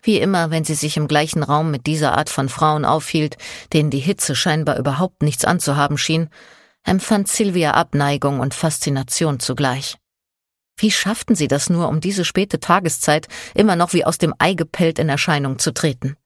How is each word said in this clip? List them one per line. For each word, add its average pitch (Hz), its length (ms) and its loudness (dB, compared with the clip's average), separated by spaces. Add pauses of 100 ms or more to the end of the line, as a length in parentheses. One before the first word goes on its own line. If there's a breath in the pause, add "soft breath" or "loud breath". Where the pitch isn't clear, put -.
Wie 214 180 2
immer, 170 300 0
wenn 160 140 0
sie 156 100 -2
sich 151 240 -4
im 151 100 0
gleichen 151 340 0
Raum 151 280 0
mit 139 160 -4
dieser 151 300 0
Art 147 120 0
von 135 220 -2
Frauen 151 340 0
aufhielt, 151 540 0 (340 loud breath)
denen 151 160 4
die 139 120 0
Hitze 147 360 -2
scheinbar 156 420 0
überhaupt 143 440 -2
nichts 147 240 0
anzuhaben 143 500 0
schien, 160 320 0 (560 loud breath)
empfand 196 420 0
Silvia 180 440 0
Abneigung 143 720 0
und 127 120 -2
Faszination 143 880 -2
zugleich. 131 560 -4 (800)
Wie 214 140 2
schafften - 460 0
sie 151 120 0
das 143 220 0
nur, 170 180 2
um 156 140 0
diese 185 240 -2
späte 190 340 -2
Tageszeit 160 680 0 (260 loud breath)
immer 202 220 4
noch 170 180 0
wie 175 100 4
aus - 140 0
dem 165 200 0
Ei 180 140 2
gepellt 165 460 0
in 160 100 2
Erscheinung 139 500 0
zu - 140 -2
treten? 139 540 -2